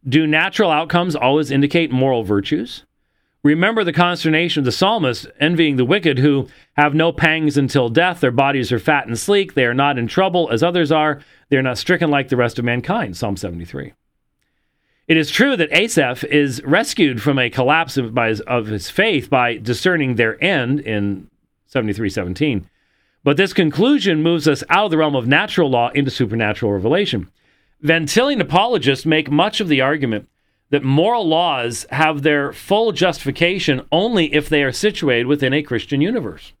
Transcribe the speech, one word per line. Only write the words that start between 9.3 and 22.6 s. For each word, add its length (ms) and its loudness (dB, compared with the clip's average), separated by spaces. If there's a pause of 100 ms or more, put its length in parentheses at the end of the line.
They 140 2
are 80 0
not 240 2
in 80 -2
trouble 440 0
as 120 0
others 280 0
are. 300 2 (300)
They 80 2
are 40 0
not 140 -2
stricken 340 0
like 200 0
the 80 0
rest 200 0
of 60 -4
mankind. 540 -4
Psalm 180 -4
seventy-three. 560 -10 (1120)
It 120 4
is 120 -2
true 280 2
that 180 -2
Asaph 480 0
is 400 0
rescued 560 0
from 180 0
a 120 0
collapse 480 0
of, 160 -4
by 140 0
his, 120 -2
of 280 -4
his 200 -6
faith 400 0
by 300 0
discerning 560 -2
their 280 0
end 380 0
in 480 -4 (380)
seventy-three 420 -2
seventeen. 640 -4 (520)